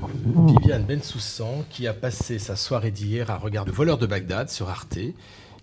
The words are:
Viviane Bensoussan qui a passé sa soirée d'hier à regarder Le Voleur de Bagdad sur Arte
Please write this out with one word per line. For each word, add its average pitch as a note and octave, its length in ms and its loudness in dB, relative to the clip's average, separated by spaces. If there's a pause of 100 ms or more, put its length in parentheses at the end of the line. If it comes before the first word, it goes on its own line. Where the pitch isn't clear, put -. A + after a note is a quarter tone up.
(480)
Viviane B2+ 340 8
Bensoussan B2+ 880 -4
qui A#2+ 160 -8
a A2 60 -2
passé A#2 480 -4
sa G2 160 -6
soirée A2+ 340 -2
d'hier G#2 400 -4
à F#2+ 60 -2
regarder G#2 340 -4
Le F#2 60 -6
Voleur D3+ 200 4
de A2+ 100 0
Bagdad F#2+ 440 -4
sur F#2 180 -6
Arte - 300 -8 (640)